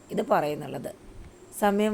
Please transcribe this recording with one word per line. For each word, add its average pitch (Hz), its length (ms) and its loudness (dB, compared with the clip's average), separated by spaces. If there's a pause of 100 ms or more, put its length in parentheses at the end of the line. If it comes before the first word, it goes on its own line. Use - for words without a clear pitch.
(120)
ഇത് - 80 0 (120)
പറയുന്നുള്ളത്. 147 580 0 (720)
സമയം 208 340 4